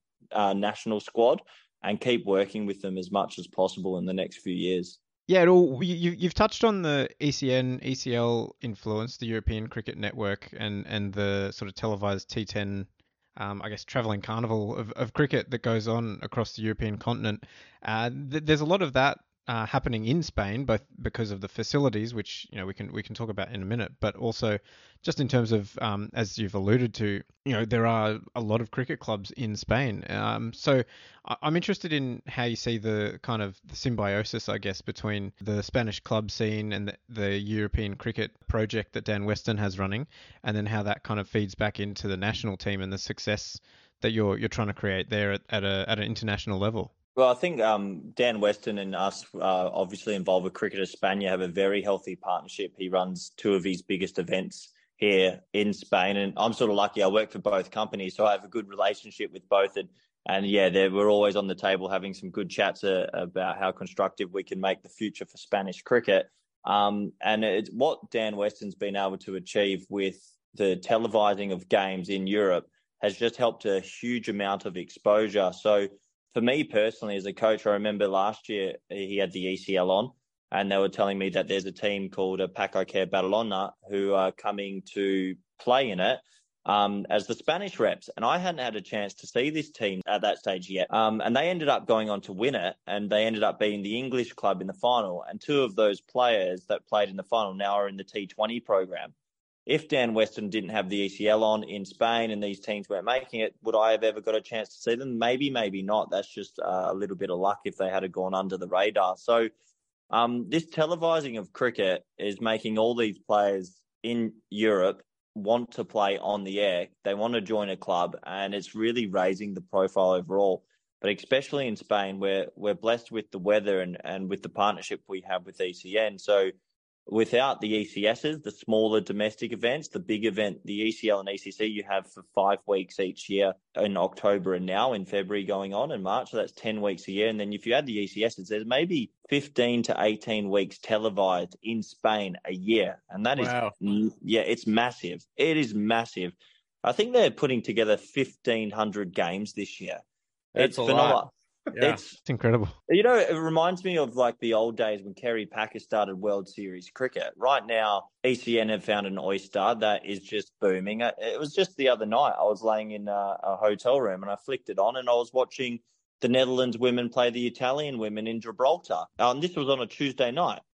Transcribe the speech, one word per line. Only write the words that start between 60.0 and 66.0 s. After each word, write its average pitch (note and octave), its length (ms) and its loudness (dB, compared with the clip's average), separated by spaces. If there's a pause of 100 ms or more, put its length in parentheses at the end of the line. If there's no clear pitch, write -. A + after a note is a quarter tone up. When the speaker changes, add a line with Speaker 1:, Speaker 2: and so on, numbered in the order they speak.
Speaker 1:
and G2 180 0
yeah, G2 220 4
they're, F#2+ 220 4
we're G2+ 200 4
always G#2 260 6
on G2+ 100 2
the F#2 80 -4
table F#2+ 340 0
having F#2+ 240 -4
some - 160 -12
good G2 220 -4
chats, G2 340 0
uh, F#2 300 2
about F2+ 440 -4
how F#2+ 140 0
constructive F#2+ 640 -4
we G2 80 -2
can F#2+ 180 -8
make F#2+ 220 0
the - 80 -20
future - 340 -8
for - 140 -16
Spanish G2 420 -4
cricket. A2+ 480 4 (380)